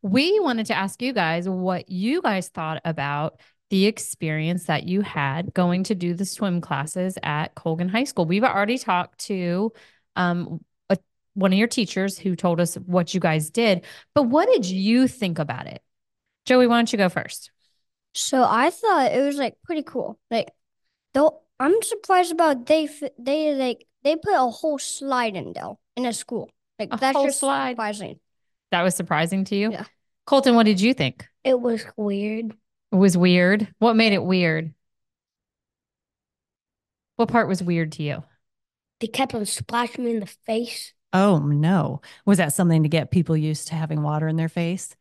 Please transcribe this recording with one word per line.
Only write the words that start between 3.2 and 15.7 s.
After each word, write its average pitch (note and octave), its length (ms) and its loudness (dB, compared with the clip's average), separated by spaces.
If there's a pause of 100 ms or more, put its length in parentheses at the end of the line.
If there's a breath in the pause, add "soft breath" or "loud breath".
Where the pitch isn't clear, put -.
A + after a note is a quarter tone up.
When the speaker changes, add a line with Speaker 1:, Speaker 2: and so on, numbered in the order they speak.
Speaker 1:
the G3 160 2
experience E3 800 -4
that D#3 200 -2
you F#3 140 -2
had D#3 540 -4
going F3+ 300 0
to G#3+ 100 -2
do F3 200 -4
the F#3 100 -4
swim F#3 360 -4
classes F3 640 -6
at D3+ 340 -4
Colgan E3+ 320 -4
High A3+ 160 0
School. F#3+ 220 -2
We've G3 180 0
already G#3 340 0
talked F3+ 480 -4
to, F#3 460 -2 (420 soft breath)
um, F3 500 -2 (240)
a, G3 80 2 (380)
one F#3+ 180 2
of F#3+ 60 4
your A3 100 4
teachers G3 480 -2
who F#3 200 -4
told F3 240 0
us E3+ 160 0
what F3+ 360 -2
you F#3+ 80 0
guys D#3 300 0
did, G#3 340 0 (300 loud breath)
but D4 80 4
what C#4+ 240 2
did A4 200 4
you G#3 420 2
think F3 320 -4
about - 260 -6
it? - 160 -16 (640)